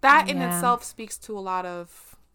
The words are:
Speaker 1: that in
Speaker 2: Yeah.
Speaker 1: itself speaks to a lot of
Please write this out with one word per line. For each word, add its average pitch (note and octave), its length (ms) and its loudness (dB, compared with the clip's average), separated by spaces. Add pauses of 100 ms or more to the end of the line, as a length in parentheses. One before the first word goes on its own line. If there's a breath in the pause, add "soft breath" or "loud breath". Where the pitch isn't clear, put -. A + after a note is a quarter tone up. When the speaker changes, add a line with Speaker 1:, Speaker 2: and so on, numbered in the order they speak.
Speaker 1:
that C#4+ 260 6
in C#4 100 -2
Speaker 2:
Yeah. C4 180 0
Speaker 1:
itself A#3+ 280 0
speaks - 360 -14
to G#3+ 180 -12
a - 20 -8
lot F#3 260 -6
of F3 500 -14 (200)